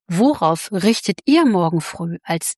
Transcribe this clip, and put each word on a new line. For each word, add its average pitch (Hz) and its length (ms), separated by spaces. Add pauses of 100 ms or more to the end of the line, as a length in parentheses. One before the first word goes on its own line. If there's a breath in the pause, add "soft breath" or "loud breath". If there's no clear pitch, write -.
worauf 175 640
richtet 202 540
ihr 320 200
morgen 175 360
früh 170 420
als - 360